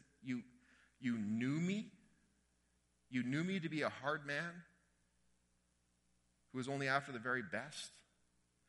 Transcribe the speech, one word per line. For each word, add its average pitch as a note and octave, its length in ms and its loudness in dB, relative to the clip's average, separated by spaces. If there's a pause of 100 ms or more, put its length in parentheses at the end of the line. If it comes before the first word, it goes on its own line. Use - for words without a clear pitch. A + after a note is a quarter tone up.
(240)
"You, B2 200 -2 (560)
you A#2+ 180 2
knew A#2 420 2
me? G3+ 280 0 (1200)
You B2+ 140 0
knew C#3+ 200 2
me F#3+ 160 0
to D#3 100 -2
be D3+ 120 -2
a A2+ 80 2
hard C#3+ 360 -2
man E3 380 -4 (1900)
who B2+ 60 -6
was C3 120 -2
only C#3 180 0
after C#3 240 4
the A#2+ 80 -6
very B2 220 2
best? A2 500 -6 (760)